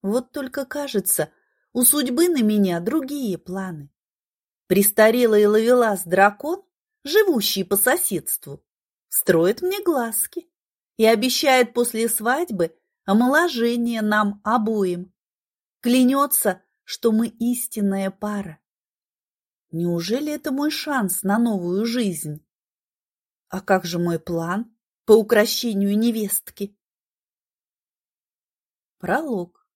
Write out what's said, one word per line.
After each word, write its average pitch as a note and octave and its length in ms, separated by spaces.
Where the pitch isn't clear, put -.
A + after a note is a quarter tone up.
Вот A3+ 300
только, C4+ 340
кажется, A3+ 640
у B3 100
судьбы C#4+ 460
на D4+ 140
меня G3 380
другие C4 580
планы. F3+ 520
Престарелый G#3+ 800
ловелас-дракон, G#3+ 1160
живущий C#4+ 600
по G3 120
соседству, - 880
строит F3+ 540
мне F#4 200
глазки C4 680
и A3 100
обещает B3 680
после A#3 340
свадьбы A3+ 680
омоложение A#3 1000
нам G#3 420
обоим. G#3 680
Клянется, B3+ 840
что - 280
мы A3+ 160
истинная G3+ 840
пара. G3 500
Неужели F3 560
это D4 200
мой C#4+ 180
шанс C4 520
на G3+ 160
новую G3+ 460
жизнь? F#3+ 640
А F#3+ 120
как F#3+ 240
же E3+ 140
мой E3+ 220
план F3 540
по A3 80
укрощению G#3+ 840
невестки? G#3+ 800
Пролог. G3+ 760